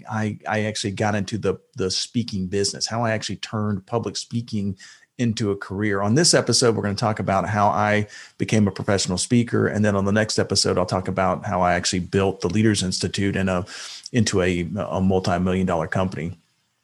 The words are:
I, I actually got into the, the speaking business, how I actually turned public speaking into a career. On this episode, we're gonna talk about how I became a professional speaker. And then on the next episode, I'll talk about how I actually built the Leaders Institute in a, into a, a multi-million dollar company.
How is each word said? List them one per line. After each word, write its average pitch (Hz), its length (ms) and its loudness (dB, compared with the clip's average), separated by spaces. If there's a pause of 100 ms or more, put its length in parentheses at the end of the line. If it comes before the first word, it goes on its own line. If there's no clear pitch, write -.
I, 107 380 -4
I 107 160 0
actually 104 280 -4
got 104 240 0
into 101 220 -4
the, 95 220 -2 (160)
the 92 160 -2
speaking 104 560 -4
business, 101 400 -2
how 117 160 -2
I 113 80 0
actually 110 260 -4
turned 104 480 -4
public 104 300 -4
speaking 107 640 -6 (400)
into 110 320 0
a 98 60 0
career. 98 460 -2
On 104 140 2
this 170 180 4
episode, 120 420 4
we're 101 80 -2
gonna 101 100 0
talk 107 280 -2
about 95 260 0
how 104 220 4
I 104 380 2 (300)
became 107 300 2
a 95 40 0
professional 92 460 0
speaker. 117 480 2
And 104 200 2
then 101 100 4
on 98 80 2
the 101 80 0
next 107 260 2
episode, 95 400 2
I'll 90 80 2
talk 92 220 -2
about 92 380 0
how 95 160 0
I 90 120 4
actually 90 260 0
built 95 420 0
the 90 80 0
Leaders 107 340 2
Institute 95 540 -2
in 95 100 0
a, 92 180 0 (460)
into 104 300 2
a, 87 260 0 (100)
a 90 220 -2
multi-million 92 640 2
dollar 85 220 0
company. 90 500 -4 (460)